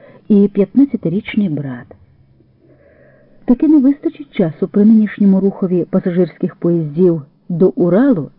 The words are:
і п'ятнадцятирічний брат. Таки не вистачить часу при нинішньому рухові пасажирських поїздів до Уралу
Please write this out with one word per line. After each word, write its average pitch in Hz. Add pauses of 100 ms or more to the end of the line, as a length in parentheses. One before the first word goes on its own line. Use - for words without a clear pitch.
(280)
і 202
п'ятнадцятирічний 202
брат. 131 (1600)
Таки 254
не 302
вистачить 277
часу 175
при 202
нинішньому 208
рухові 185
пасажирських 180
поїздів 165 (260)
до 180
Уралу 185